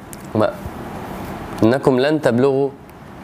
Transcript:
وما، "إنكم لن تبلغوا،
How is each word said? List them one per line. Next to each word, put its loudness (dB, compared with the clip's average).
وما، 4
"إنكم 4
لن 2
تبلغوا، 2